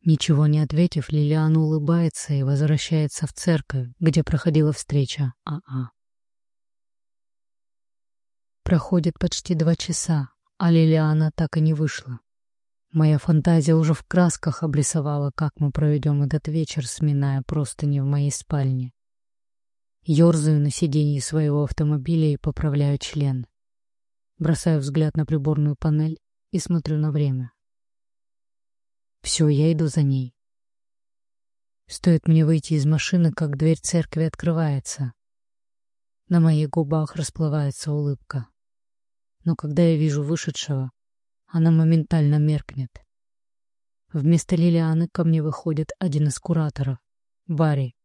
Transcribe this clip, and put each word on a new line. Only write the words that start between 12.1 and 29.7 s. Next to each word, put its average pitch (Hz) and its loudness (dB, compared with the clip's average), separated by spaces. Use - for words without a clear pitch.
Моя 156 4
фантазия 160 2
уже 160 2
в - -4
красках 170 0
обрисовала, 147 -2
как - -4
мы 147 0
проведём 147 0
этот 143 -2
вечер, 151 -4
сминая 139 -2
простыни 143 -4
в 135 -2
моей 143 0
спальне. 131 -4
Ёрзаю 156 4
на 147 0
сиденье 147 0
своего 147 -2
автомобиля 151 0
и 143 -2
поправляю 143 -2
член. 135 -4
Бросаю 156 0
взгляд 147 -2
на 156 0
приборную 147 -2
панель 156 -2
и 185 -4
смотрю 156 -2
на 151 0
время. 135 -2
Всё, - 0
я 151 2